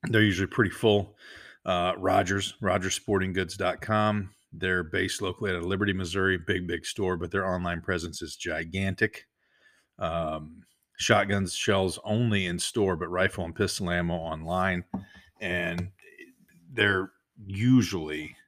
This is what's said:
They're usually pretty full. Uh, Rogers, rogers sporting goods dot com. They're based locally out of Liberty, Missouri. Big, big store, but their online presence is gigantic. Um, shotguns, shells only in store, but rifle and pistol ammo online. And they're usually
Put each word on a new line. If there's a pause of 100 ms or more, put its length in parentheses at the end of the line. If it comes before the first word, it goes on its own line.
They're
usually
pretty
full. (480)
Uh,
Rogers,
rogers
sporting
goods
dot
com. (200)
They're
based
locally
out
of
Liberty,
Missouri.
Big,
big
store,
but
their
online
presence
is
gigantic. (720)
Um, (360)
shotguns,
shells
only
in
store,
but
rifle
and
pistol
ammo
online. (580)
And (840)
they're (340)
usually (120)